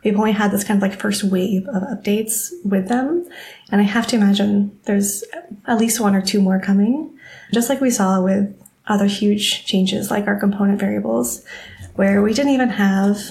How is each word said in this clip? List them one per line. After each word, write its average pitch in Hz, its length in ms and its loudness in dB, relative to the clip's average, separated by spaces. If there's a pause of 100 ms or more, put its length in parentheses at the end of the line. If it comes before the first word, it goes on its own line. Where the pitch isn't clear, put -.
We've 208 140 2
only 220 140 2
had 208 200 2
this 202 120 -2
kind 202 160 0
of, - 20 2
like, 196 180 -2
first 208 240 -4
wave 190 440 0
of 202 160 -2
updates 208 680 -4 (140)
with 196 220 0
them. 277 380 -2 (460)
And 202 80 2
I 208 40 4
have 226 240 0
to - 80 -2
imagine 202 560 2 (140)
there's 202 380 -2 (440)
at 240 100 0
least 226 220 0
one 202 160 2
or 190 60 2
two 202 200 0
more 190 180 4
coming. 208 520 2 (420)
Just 233 160 0
like 277 120 0
we 262 100 2
saw 190 280 2
with 196 320 0 (360)
other 202 180 2
huge 208 600 0
changes, 196 440 0
like 208 160 -2
our 202 100 0
component 202 440 0
variables, 208 640 -2 (520)
where 202 280 2
we 220 100 2
didn't 277 200 2
even 254 160 2
have 196 600 2